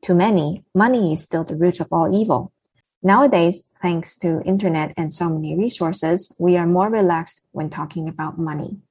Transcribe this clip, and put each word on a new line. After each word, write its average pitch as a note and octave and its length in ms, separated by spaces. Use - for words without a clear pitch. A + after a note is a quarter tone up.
To F#3 100
many, F3+ 500
money G#3+ 400
is D#3 100
still E3 200
the D#3+ 120
root F3 240
of E3 120
all E3+ 220
evil. G#3 380
Nowadays, G3 640
thanks E3+ 380
to E3 260
internet E3+ 500
and D#3 180
so E3+ 160
many D#3 280
resources, F3+ 800
we F3 200
are E3+ 100
more F3+ 220
relaxed F3 520
when D3+ 180
talking D#3 380
about D#3 300
money. D#3+ 420